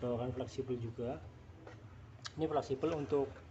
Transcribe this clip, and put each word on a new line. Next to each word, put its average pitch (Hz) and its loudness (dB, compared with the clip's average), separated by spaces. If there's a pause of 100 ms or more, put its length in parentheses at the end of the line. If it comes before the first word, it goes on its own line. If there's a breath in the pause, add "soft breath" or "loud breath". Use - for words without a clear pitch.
bawah 123 2
kan - 2
fleksibel 127 0
juga. 120 -2 (1200)
Ini 151 4
fleksibel 151 4
untuk, 143 4 (180)